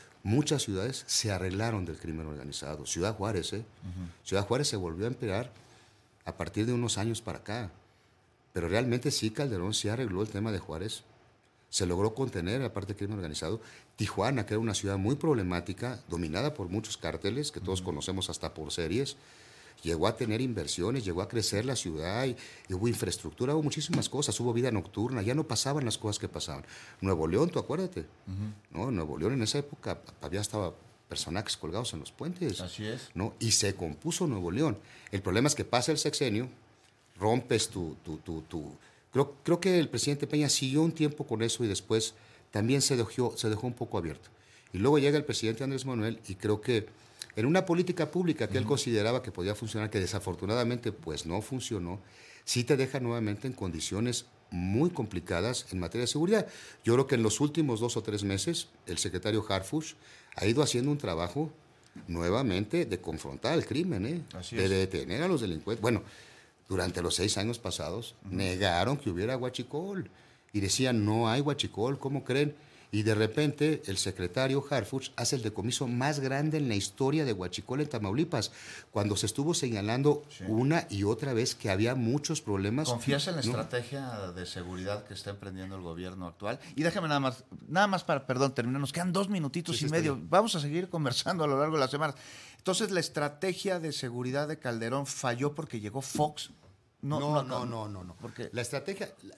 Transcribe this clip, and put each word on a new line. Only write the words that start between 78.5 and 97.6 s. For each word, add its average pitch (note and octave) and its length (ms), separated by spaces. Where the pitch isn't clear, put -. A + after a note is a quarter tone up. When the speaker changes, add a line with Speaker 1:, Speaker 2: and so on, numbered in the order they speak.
Speaker 1:
cuando G#2 260
se A2 100
estuvo D3 280
señalando B2+ 760
Speaker 2:
Sí. - 200
Speaker 1:
una C3 420
y G2+ 140
otra B2+ 280
vez A#2+ 220
que - 160
había A2 240
muchos C3+ 460
problemas. G#2+ 480
Speaker 2:
¿Confías C#3 400
en F3 80
la C#3+ 60
Speaker 1:
¿No? G#2+ 60
Speaker 2:
estrategia A#2+ 840
de F2+ 100
seguridad F#2 600
que G2+ 100
está G2 160
emprendiendo G2 460
el F#2+ 60
gobierno F2+ 440
actual? G#2 320
Y C#3 80
déjame E3+ 240
nada D3 140
más, C3 240
nada F#3+ 180
más F#3+ 160
para, D3 240
perdón, C3 300
terminar, B2+ 240
nos C#3 120
quedan F3 200
dos F#3+ 160
minutitos E3 480
Speaker 1:
Sí, - 40
sí, D3 40
Speaker 2:
y - 20
Speaker 1:
está D#3 120
Speaker 2:
medio. D#3 180
Speaker 1:
bien. E2+ 120
Speaker 2:
Vamos G3+ 280
a D#3+ 40
seguir D#3 280
conversando D#3+ 560
a - 20
lo C#3 140
largo D#3+ 160
de D3+ 40
la C3 80
semana. C#3+ 240
Entonces, F#3 320
¿la F#3+ 80
estrategia F3 800
de D#3+ 140
seguridad B2+ 560
de D#3 100
Calderón A#2+ 480
falló C3+ 480
porque D3+ 240
llegó G#2 240
Fox? - 480
No, C#3+ 180
Speaker 1:
No, D3 160
Speaker 2:
no, C#3 80
Speaker 1:
no, B2+ 160